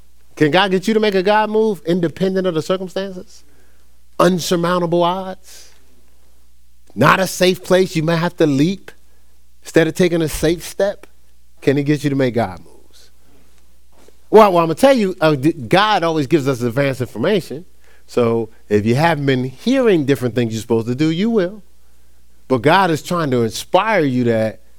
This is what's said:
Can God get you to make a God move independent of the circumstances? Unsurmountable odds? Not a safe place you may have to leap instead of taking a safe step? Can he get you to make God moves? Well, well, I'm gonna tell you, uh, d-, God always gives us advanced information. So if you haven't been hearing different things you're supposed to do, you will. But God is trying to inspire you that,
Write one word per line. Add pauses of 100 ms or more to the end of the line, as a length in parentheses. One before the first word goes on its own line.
(360)
Can
God
get
you
to
make
a
God
move
independent
of
the
circumstances? (760)
Unsurmountable
odds? (1200)
Not
a
safe
place
you
may
have
to
leap (680)
instead
of
taking
a
safe
step? (540)
Can
he
get
you
to
make
God
moves? (1200)
Well,
well,
I'm
gonna
tell
you,
uh,
d-,
God
always
gives
us
advanced
information. (400)
So (180)
if
you
haven't
been
hearing
different
things
you're
supposed
to
do,
you
will. (880)
But
God
is
trying
to
inspire
you
that, (180)